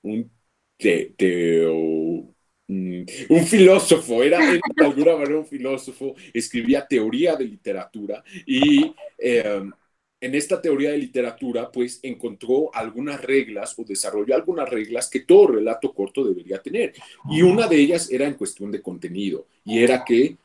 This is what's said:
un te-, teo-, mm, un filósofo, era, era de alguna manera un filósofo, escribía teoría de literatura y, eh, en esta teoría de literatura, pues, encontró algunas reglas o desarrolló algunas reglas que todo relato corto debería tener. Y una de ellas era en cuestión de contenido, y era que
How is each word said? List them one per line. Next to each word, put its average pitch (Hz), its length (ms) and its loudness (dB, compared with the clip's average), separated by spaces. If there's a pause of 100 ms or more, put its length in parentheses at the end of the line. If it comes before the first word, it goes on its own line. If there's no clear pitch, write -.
un 110 280 -8 (460)
te-, 87 400 0
teo-, 82 1160 0 (340)
mm, 92 340 -8 (280)
un 165 180 6
filósofo, 180 760 6
era, 160 240 4
era 170 140 2 (140)
de 151 100 4
alguna 147 320 2
manera 147 220 -2
un 151 80 -10
filósofo, 131 680 -10 (180)
escribía 120 540 -2
teoría 131 480 0
de 135 100 -4
literatura 101 760 -10 (220)
y, 143 500 4 (220)
eh, 107 440 -2 (580)
en 127 140 -8
esta 156 260 -2
teoría 147 320 -2
de 147 60 -4
literatura, 123 760 -6
pues, 123 300 -6
encontró 120 720 -4
algunas 117 480 -8
reglas 117 560 -2
o 117 60 -12
desarrolló 104 500 -4
algunas 160 340 -2
reglas 117 440 -6
que 131 80 -4
todo 190 280 6
relato 113 460 -2
corto 110 320 -4
debería 92 340 -4
tener. 233 340 -6 (360)
Y 156 140 4
una 202 240 4
de 170 100 4
ellas 160 320 2
era 131 160 0
en 143 80 -4
cuestión 101 380 -10
de 104 100 -8
contenido, 90 640 -8 (180)
y 107 140 -4
era 127 260 4
que 127 420 2